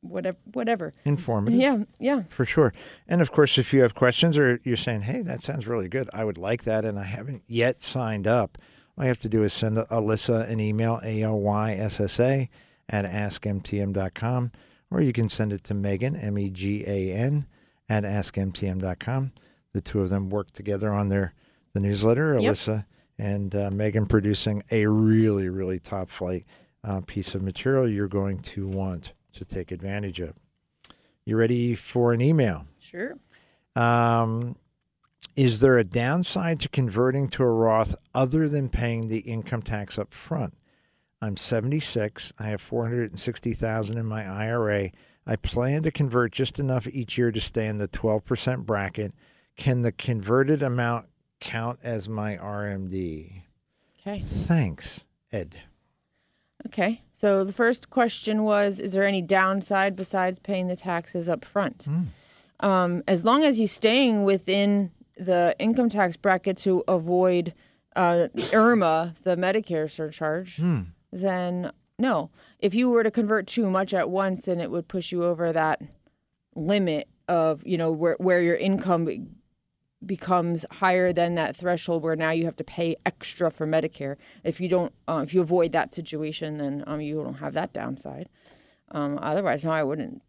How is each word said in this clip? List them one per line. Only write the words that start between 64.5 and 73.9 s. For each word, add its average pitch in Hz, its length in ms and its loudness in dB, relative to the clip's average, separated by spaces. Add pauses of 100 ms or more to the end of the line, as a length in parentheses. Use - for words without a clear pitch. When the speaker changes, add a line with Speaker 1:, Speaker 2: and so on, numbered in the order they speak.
Speaker 1:
the 175 420 2
income 233 300 2
tax 196 280 0
bracket 190 420 2
to 185 280 2
avoid, 180 640 2 (440)
uh, 170 320 4 (240)
irma, 175 640 4 (100)
the 180 120 2
Medicare 180 540 0
surcharge, 160 680 -6
Speaker 2:
Hmm. 156 240 2 (300)
Speaker 1:
then 180 600 -2 (260)
no. 214 320 0 (300)
If 190 140 0
you 247 160 2
were 233 120 4
to 220 80 2
convert 214 380 0
too 226 220 0
much 190 240 0